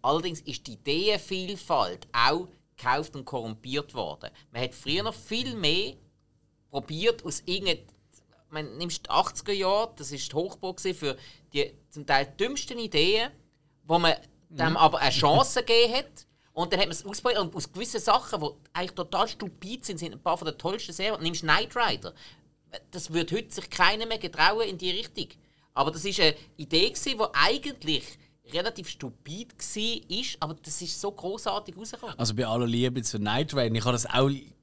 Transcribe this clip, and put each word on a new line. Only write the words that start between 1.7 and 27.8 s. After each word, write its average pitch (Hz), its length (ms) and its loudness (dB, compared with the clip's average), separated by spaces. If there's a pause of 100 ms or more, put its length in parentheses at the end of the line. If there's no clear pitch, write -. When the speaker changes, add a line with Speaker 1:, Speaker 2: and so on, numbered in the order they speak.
Speaker 1:
auch 139 360 4 (280)
gekauft 143 400 -2
und 131 80 -12
korrumpiert 123 680 -6
worden. 82 360 -8 (220)
Man 117 100 -4
hat 127 120 -4
früher 165 280 -2
noch 214 120 -4
viel 240 420 -6
mehr 180 380 0 (760)
probiert 160 540 -2
aus - 220 -6
irgendeinem, 185 340 0 (680)
man 151 280 -8
nimmst 170 280 -6
die - 40 -12
achtziger 190 420 2
Jahre, 202 440 2
das 139 160 -10
ist 135 180 -8
die 135 60 -4
Hochburg 185 420 -4
gewesen 185 200 -4
für 135 180 -2 (360)
die 143 200 0 (180)
zum 147 160 -12
Teil 139 320 2
dümmsten 247 400 -2
Ideen, 214 520 2 (540)
wo 165 140 4
man 165 160 6 (340)
dem 160 220 0
Speaker 2:
Mhm. 160 60 2
Speaker 1:
aber 160 220 8
eine 139 120 4
Chance 240 520 4
<laughs> - 20 -6
gegeben 233 300 6
hat. - 320 -6 (260)
Und 180 200 -2
dann 185 80 2
hat 196 80 4
man 165 80 -6
es - 100 -8
ausprobiert 214 340 0
und 170 140 -4
aus - 180 -6
gewissen 214 280 -6
Sachen, 220 400 2
die 151 60 -4 (260)
eigentlich 180 200 -6
total 185 360 0
stupid 214 560 -10
sind, 175 140 -6
sind 165 140 -8
ein - 80 -18
paar 175 160 0
von 170 100 -8
den 151 120 -6
tollsten 185 340 -6
Serien. 190 300 -2
Nimmst 160 200 -2
Knight 175 340 4
Rider. 180 380 0 (760)
Das 160 220 -10
würde 170 240 0
heute 226 160 -6
sich - 180 -10
keiner 208 360 4
mehr 226 120 -4
getrauen 185 500 2
in 185 100 -6
die 180 120 -2
Richtung. 190 380 -6 (460)
Aber 143 180 2
das 165 120 -8
ist 196 140 -2
eine 156 160 6 (220)
Idee 165 340 2
gewesen, 262 280 -4
die 214 60 2 (100)
eigentlich 170 680 2 (480)